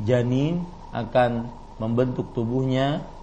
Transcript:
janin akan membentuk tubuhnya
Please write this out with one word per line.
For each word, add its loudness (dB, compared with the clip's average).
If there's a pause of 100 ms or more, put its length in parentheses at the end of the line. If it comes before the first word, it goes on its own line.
janin 2 (280)
akan 2 (320)
membentuk 0
tubuhnya 0 (200)